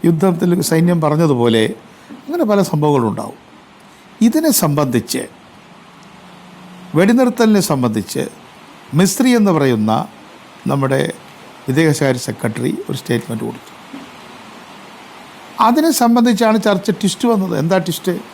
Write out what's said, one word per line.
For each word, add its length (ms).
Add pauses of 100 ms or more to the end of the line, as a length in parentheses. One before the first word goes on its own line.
യുദ്ധത്തിൽ 560
സൈന്യം 400
പറഞ്ഞതുപോലെ 760 (360)
അങ്ങനെ 340
പല 180
സംഭവങ്ങളുണ്ടാവും. 720 (840)
ഇതിനെ 300
സംബന്ധിച്ച്, 680 (1800)
വെടിനിർത്തലിനെ 680
സംബന്ധിച്ച് 680 (680)
മിസ്രി 360
എന്ന് 200
പറയുന്ന 560 (600)
നമ്മുടെ 460 (560)
വിദേശകാര്യ 500
സെക്രട്ടറി 600 (120)
ഒരു 60
സ്റ്റേറ്റ്മെന്റ് 480
കൊടുത്തു. 280 (1900)
അതിനെ 300
സംബന്ധിച്ചാണ് 720
ചർച്ച 280
ട്വിസ്റ്റ് 380
വന്നത്. 300
എന്താ 200
ട്വിസ്റ്റ്? 400 (160)